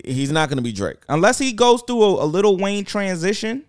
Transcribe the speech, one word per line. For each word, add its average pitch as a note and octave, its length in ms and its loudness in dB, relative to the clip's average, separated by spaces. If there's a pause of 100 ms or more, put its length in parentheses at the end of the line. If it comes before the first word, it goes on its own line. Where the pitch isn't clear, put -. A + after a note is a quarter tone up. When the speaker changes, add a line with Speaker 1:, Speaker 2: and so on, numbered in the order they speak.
Speaker 1:
he's C3+ 260 -4
not D#3 160 0
gonna C3+ 140 -4
be A#2+ 100 -4
Drake. F#2+ 280 -6 (100)
Speaker 2:
Unless F3+ 300 2
he C4 120 0
goes A#3+ 300 4
through A#3+ 220 -2
a, G3 200 2
a - 20 0
Lil F#3+ 300 2
Wayne G3+ 300 -2
transition G3+ 840 -4